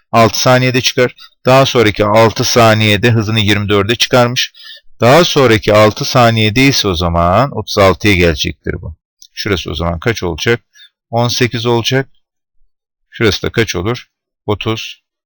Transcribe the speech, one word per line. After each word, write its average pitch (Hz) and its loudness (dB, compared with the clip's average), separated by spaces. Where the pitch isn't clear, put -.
altı 113 2
saniyede 127 0
çıkar. - -2
Daha 135 4
sonraki 107 0
altı 110 2
saniyede 107 2
hızını 113 -2
yirmi 104 -2
dörde 104 0
çıkarmış. 123 -2
Daha 139 4
sonraki 113 2
altı 107 2
saniyede 113 2
ise 131 0
o 92 0
zaman 87 0
otuz - -8
altıya 98 2
gelecektir 85 -2
bu. 82 -16
Şurası 98 -6
o 80 -8
zaman 85 -6
kaç 113 -4
olacak? 92 -4
On 120 -2
sekiz 117 -4
olacak. 120 -2
Şurası - -4
da 92 -6
kaç - -4
olur? 101 -6
Otuz - -8